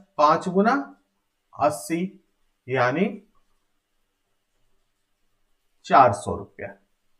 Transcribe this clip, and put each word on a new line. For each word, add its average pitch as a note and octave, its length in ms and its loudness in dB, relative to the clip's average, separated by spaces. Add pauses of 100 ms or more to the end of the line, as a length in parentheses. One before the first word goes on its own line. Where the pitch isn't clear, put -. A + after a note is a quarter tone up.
(180)
पांच D#3+ 320 2
गुना G3+ 240 2 (800)
अस्सी D3+ 480 -4 (680)
यानी C3 400 0 (2750)
चार A2+ 280 6
सौ F#2+ 220 -6
रुपया। - 380 -14 (460)